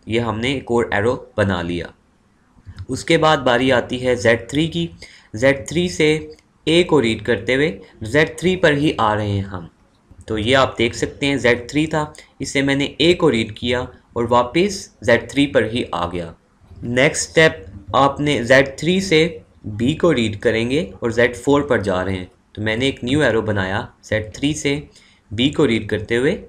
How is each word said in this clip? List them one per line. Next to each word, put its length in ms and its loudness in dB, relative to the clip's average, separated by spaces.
ये 120 0
हमने 340 -2
एक 160 -6
और 240 0
एरो 200 2
बना 260 0
लिया। 300 -6
उसके 280 0
बाद 200 4
बारी 320 2
आती 280 0
है 180 0
ज़ेड 340 2
थ्री 180 0
की। 200 -4
ज़ेड 320 2
थ्री 200 -2
से 200 0
ए 160 4
को 180 2
रीड 220 0
करते 320 0
हुए 240 -2
ज़ेड 340 0
थ्री 180 2
पर 180 4
ही 260 0
आ 140 2
रहे 160 -2
हैं 140 -2
हम। 240 -12
तो 100 -4
ये 160 0
आप 240 2
देख 160 0
सकते 320 -4
हैं 120 0
ज़ेड 320 2
थ्री 160 0
था, 260 -4
इससे 220 -2
मैंने 380 0
ए 140 6
को 140 2
रीड 260 0
किया 320 -2
और 100 -2
वापस 640 0
ज़ेड 260 2
थ्री 160 2
पर 180 2
ही 200 -4
आ 220 -6
गया। 280 -8
नेक्स्ट 460 0
स्टेप 340 2
आपने 480 2
ज़ेड 340 4
थ्री 220 0
से 200 2
बी 260 -2
को 180 2
रीड 260 0
करेंगे 440 0
और 100 -2
ज़ेड 240 2
फ़ोर 260 2
पर 200 0
जा 200 -2
रहे 140 -4
हैं। 140 -10
तो 80 -10
मैंने 260 0
एक 160 -6
न्यू 180 0
एरो 200 2
बनाया, 460 -2
ज़ेड 300 -4
थ्री 200 -2
से 340 -4
बी 200 0
को 140 2
रीड 240 0
करते 280 -2
हुए 220 0